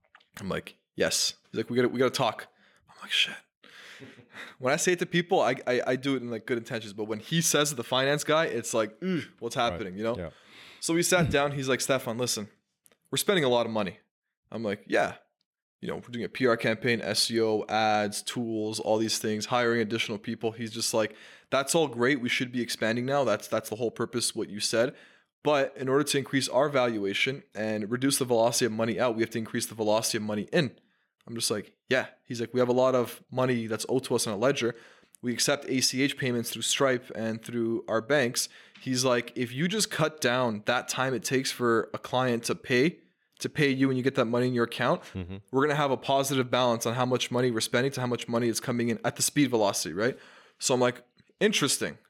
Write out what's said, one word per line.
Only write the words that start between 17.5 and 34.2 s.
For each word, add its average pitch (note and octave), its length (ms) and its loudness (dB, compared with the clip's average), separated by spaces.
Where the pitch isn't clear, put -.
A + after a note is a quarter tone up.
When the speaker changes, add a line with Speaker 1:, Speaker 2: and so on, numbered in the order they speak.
Speaker 1:
ads, G#2+ 540 0
tools, A2 580 -4
all A2 180 2
these A2 200 0
things, G#2+ 280 -2
hiring A#2+ 340 2
additional A2 380 -2
people. A2 340 -6
He's A2 200 -10
just A2+ 220 -2
like, A2 200 2
"That's C#3 260 0
all D#3+ 100 4
great. B2 340 0
We A#2+ 80 -2
should B2+ 220 -2
be B2 120 -4
expanding A2+ 440 -2
now. C#3 180 0
That's, G#2+ 220 0
that's A2 220 -2
the G#2+ 80 -6
whole A#2 140 -2
purpose, - 440 -4
what G2+ 140 -4
you G2 120 -10
said. A#2+ 340 0
But C#3+ 320 2
in C3 120 -6
order C#3 160 4
to C#3+ 140 0
increase C3+ 300 0
our C#3 200 2
valuation B2 760 0
and G#2+ 360 -2
reduce C3 280 2
the C3+ 60 -2
velocity A#2+ 420 4
of A2 60 -2
money A2+ 280 -2
out, A#2 160 0
we A2 60 2
have A2+ 80 -2
to - 80 -6
increase A2+ 280 -4
the - 80 -12
velocity A2 440 0
of G#2+ 60 -6
money G#2 280 -4
in." C#3 200 2
I'm A#2+ 100 -12
just A2+ 160 -2
like, G#2 200 -6
"Yeah." B2+ 180 2
He's A#2+ 160 -8
like, A2+ 140 -6
"We B2 60 2
have B2 80 4
a B2 40 6
lot C3 100 4
of B2 360 0
money B2+ 380 0
that's A2 200 -4
owed B2+ 160 2
to - 120 -2
us A2+ 100 -2